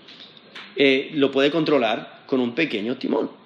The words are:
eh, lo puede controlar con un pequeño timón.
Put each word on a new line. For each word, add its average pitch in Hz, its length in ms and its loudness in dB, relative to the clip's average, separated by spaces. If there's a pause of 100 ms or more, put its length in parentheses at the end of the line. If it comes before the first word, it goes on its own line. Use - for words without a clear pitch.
(760)
eh, 139 380 2
lo 139 180 2
puede 139 180 2
controlar 147 800 0
con 135 100 0
un 120 160 0
pequeño 123 440 -4
timón. - 340 -2 (140)